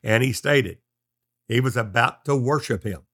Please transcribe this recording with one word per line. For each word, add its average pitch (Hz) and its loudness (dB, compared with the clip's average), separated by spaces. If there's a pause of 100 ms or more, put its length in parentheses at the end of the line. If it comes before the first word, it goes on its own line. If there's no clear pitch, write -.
and 113 2
he 120 0
stated 131 0 (720)
he 117 2
was 127 -2
about 117 0
to 143 0
worship 127 -2
him. 92 -8 (120)